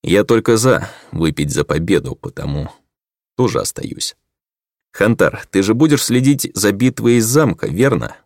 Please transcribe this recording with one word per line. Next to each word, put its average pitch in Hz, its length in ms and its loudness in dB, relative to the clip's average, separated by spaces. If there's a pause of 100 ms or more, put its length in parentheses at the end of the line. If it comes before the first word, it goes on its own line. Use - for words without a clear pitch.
Я 92 220 2
только 113 320 2
за 110 340 2 (220)
выпить 76 400 -2
за 71 120 -2
победу, 76 520 -2
потому 71 540 -8 (680)
тоже 123 240 0
остаюсь. - 560 -10 (760)
Хантар, - 580 0
ты 98 120 2
же 107 120 2
будешь 147 300 2
следить 131 500 0
за 104 180 0
битвой 120 440 0
из 110 100 2
замка, 127 400 0
верно? 90 580 -2